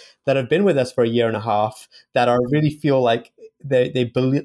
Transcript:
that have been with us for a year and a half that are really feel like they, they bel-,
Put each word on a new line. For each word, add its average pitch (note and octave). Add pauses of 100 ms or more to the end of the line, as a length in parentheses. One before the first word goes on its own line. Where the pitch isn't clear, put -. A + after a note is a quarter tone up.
(260)
that C3+
have C3
been E3
with F3+
us B2
for B2
a A#2
year A#2
and A2
a G#2
half G#2+ (240)
that B2
are B2 (120)
really D3+
feel C#3+
like A#2+ (280)
they, C3
they B2+
bel-, C3